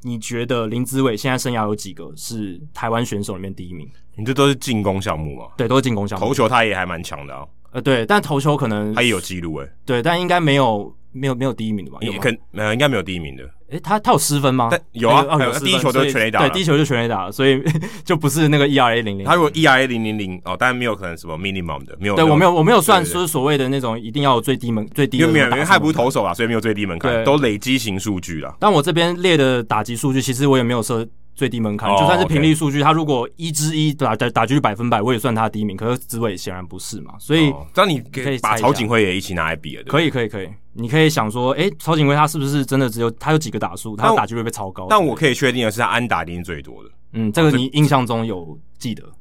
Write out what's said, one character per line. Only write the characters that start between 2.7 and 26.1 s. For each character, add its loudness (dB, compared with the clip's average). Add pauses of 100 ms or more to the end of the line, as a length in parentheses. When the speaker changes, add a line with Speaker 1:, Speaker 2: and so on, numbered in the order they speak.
Speaker 1:
台 -6
湾 0
选 -4
手 -8
里 -12
面 -10
第 -14
一 -12
名？ -14 (280)
Speaker 2:
你 -10
这 -2
都 4
是 4
进 -2
攻 0
项 -4
目 -6
嘛？ -16 (100)
Speaker 1:
对， 0
都 4
是 6
进 0
攻 -2
项 -6
目。 0
Speaker 2:
投 0
球 2
他 4
也 2
还 -2
蛮 -8
强 -12
的 -14
啊。 -14 (300)
Speaker 1:
呃， -6
对， 2
但 2
投 -2
球 2
可 0
能 -2
Speaker 2:
他 2
也 4
有 2
记 -8
录 -6
欸。 -12 (140)
Speaker 1:
对， 0
但 0
应 -4
该 4
没 4
有， 0 (160)
没 -6
有， 0
没 -2
有 -2
第 -6
一 -2
名 -6
的 -16
吧？ -18
有 -4
吗？ -6
Speaker 2:
也 -8
可-， 0 (140)
呃， -2
应 -2
该 2
没 2
有 -2
第 -6
一 -4
名 -8
的。 -16 (220)
Speaker 1:
诶， -8
他， -2
他 0
有 6
失 0
分 4
吗？ 2
Speaker 2:
但 0 (100)
有 0
啊， 8
Speaker 1:
哦， 2
有 2
失 -4
分， 0
Speaker 2:
有 2
啊， 0
第 -
一 -
球 2
就 4
全 2
垒 2
打 2
了。 -
Speaker 1:
所 4
以， 2
对， -4
第 -2
一 0
球 4
就 4
全 0
垒 -2
打 -2
了， -8
所 0
以 4 (200)
<laughs> -12
就 0
不 0
是 2
那 4
个 6
E 2
R 4
A 2
零 -4
零。 -8
Speaker 2:
他 4
如 4
果 4
E 2
R 6
A 2
零 -2
零 -2
零， -6
哦， -4
当 2
然 0
没 -4
有 -2
可 -10
能 -8
什 -18
么 -8
minimum -6
的， -18
没 -2
有， 2
Speaker 1:
对， 6
我 6
没 6
有， 8
Speaker 2:
没 0
有， -
Speaker 1:
我 4
没 6
有 6
算 4
说 -2
所 -2
谓 2
的 0
那 0
种 -4
一 -10
定 -2
要 4
有 2
最 0
低 -4
门-， -2
Speaker 2:
对， 2
对， -
对。 -
Speaker 1:
最 -
低 -2
的 6
Speaker 2:
因 -
为 2
没 4
有， 4
因 0
为 0
他 4
不 2
是 2
投 2